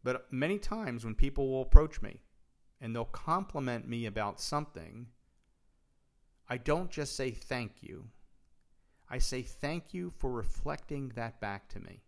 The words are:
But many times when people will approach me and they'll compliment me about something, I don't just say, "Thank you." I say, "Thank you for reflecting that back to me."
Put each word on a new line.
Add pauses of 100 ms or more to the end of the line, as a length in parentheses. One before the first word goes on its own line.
But
many
times
when
people
will
approach
me (580)
and
they'll
compliment
me
about
something, (1400)
I
don't
just
say,
"Thank
you." (1000)
I
say,
"Thank
you
for
reflecting
that
back
to
me."